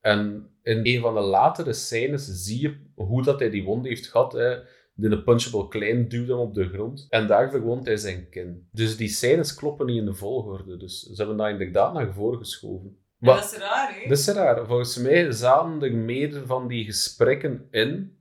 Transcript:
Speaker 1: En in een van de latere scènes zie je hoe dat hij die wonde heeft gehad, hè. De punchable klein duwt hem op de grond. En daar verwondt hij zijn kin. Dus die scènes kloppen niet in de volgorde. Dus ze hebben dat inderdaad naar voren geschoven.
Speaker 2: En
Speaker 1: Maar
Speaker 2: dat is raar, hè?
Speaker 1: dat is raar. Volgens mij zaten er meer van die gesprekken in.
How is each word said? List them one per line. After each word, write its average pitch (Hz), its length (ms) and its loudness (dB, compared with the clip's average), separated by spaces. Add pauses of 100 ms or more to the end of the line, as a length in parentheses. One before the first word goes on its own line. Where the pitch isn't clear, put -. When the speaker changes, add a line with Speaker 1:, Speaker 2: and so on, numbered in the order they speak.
Speaker 1:
En 104 500 0 (120)
in 113 200 2
een 123 180 4
van 117 140 2
de 107 60 2
latere 120 520 2
scènes 135 540 -4
zie 98 340 -6
je 143 160 -2 (180)
hoe 117 280 -2
dat 135 180 2
hij 113 100 2
die 98 140 -4
wonde 117 240 -2
heeft - 180 -8
gehad, 127 260 2
hè. 120 240 0 (380)
De 104 280 0
punchable 117 460 2
klein 110 400 0
duwt 120 200 -4
hem 123 100 0
op 110 160 -4
de 95 140 0
grond. 110 400 -8
En 110 180 2
daar 113 240 4
verwondt 123 360 -2
hij 110 100 0
zijn 92 340 -8
kin. 90 420 -12
Dus 110 240 0
die 110 120 -4
scènes 147 460 2
kloppen 147 320 -4
niet 120 120 0
in 110 60 -2
de 95 100 -4
volgorde. 98 600 -8
Dus 92 260 -14
ze - 140 -18
hebben 104 200 -4
dat 107 120 0
inderdaad 98 440 0
naar 123 200 -4
voren 110 260 -2
geschoven. 98 500 -12
Speaker 2:
En - 80 -20 (220)
Speaker 1:
Maar 120 160 8
Speaker 2:
dat - 180 -2
is - 60 -12
raar, 240 360 -2
hè? - 140 -12
Speaker 1:
dat 143 100 4
is - 100 0
raar. 127 380 2
Volgens 120 300 -2
mij 143 360 4
zaten 143 500 4
er 120 120 0
meer 135 520 -2
van 127 220 -2
die 117 160 -4
gesprekken 120 840 0
in. 151 500 -2